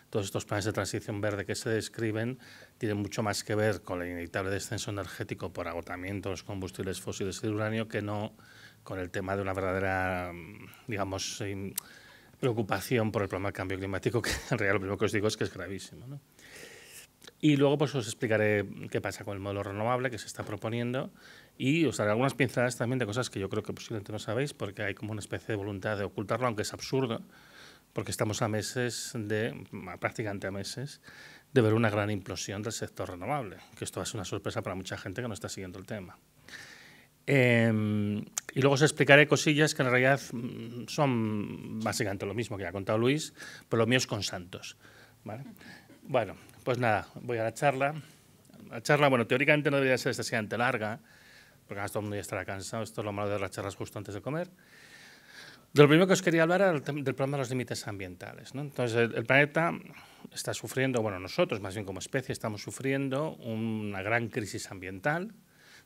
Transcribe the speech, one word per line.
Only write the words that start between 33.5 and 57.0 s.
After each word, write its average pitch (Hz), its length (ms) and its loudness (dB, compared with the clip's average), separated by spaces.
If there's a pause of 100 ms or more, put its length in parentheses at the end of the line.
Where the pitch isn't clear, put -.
que - 80 -8
esto - 160 -6
va 92 40 -2
a - 20 -6
ser - 100 -6
una 98 80 -4
sorpresa 107 380 -4
para 95 140 -4
mucha 95 200 -8
gente 101 260 -8
que 123 60 -4
no 107 60 -6
está 101 140 -10
siguiendo 95 300 -10
el 95 80 -14
tema. 101 320 -10 (1080)
Em, 110 920 6 (360)
y 139 60 0
luego 139 140 8
os 131 80 4
explicaré 147 440 10
cosillas 147 480 4
que - 80 0
en 127 80 2
realidad, 127 300 6 (120)
mm, 117 560 -8
son 110 920 0
básicamente 101 460 -2
lo 98 80 -4
mismo 107 220 0
que 98 60 6
ya 87 60 0
ha 85 40 -6
contado 98 260 2
Luis, 139 360 4 (340)
pero 113 140 6
lo 110 40 6
mío 127 120 8
es 127 80 0
con 107 160 -2
santos, - 540 -8 (480)
¿vale? 110 200 -8 (580)
Bueno, 110 340 2 (260)
pues 120 160 2
nada, 110 280 4 (160)
voy 123 160 -2
a 110 60 0
la 113 100 -2
charla. 139 400 2 (760)
La 117 120 -10
charla, 147 260 6
bueno, 120 180 6
teóricamente 143 440 4
no 139 80 4
debería 131 180 4
ser 127 140 0
excesivamente 110 480 -2
larga, 117 420 0 (680)
porque 101 140 -8
además 101 120 -4
todo 110 80 -2
el 101 40 -2
mundo 101 120 -4
ya 101 40 -6
estará 92 240 -6
cansado. 98 380 -6
Esto 104 180 -8
es 107 40 -2
lo 104 80 -4
malo 101 180 -2
de 104 80 0
las 98 120 -4
charlas 98 240 -6
justo - 240 -10
antes 101 160 -10
de 104 60 -8
comer. 160 280 -4 (1200)
De 139 100 10
lo 143 60 12
primero 165 180 8
que 185 80 6
os 185 80 0
quería 165 200 4
hablar 175 200 4
era 190 80 4
el 147 120 0
tem-, 147 200 -4